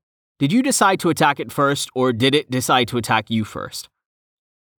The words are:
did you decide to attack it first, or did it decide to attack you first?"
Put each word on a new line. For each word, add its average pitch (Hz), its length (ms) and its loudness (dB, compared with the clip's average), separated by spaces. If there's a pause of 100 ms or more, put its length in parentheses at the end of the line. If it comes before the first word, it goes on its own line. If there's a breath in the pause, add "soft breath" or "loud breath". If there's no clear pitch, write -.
(400)
did 143 140 0
you 254 100 4
decide 202 380 2
to 180 80 0
attack 147 280 2
it - 140 -10
first, 139 420 -2
or 127 200 2
did 131 200 2
it 147 160 0
decide 127 380 0
to 123 100 -4
attack 110 320 -2
you 113 140 0
first?" - 460 -12 (920)